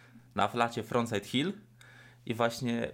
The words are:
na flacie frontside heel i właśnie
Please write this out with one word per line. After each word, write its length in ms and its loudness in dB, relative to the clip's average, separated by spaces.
na 120 4
flacie 360 0
frontside 360 0
heel 220 0
i 80 -4
właśnie 600 0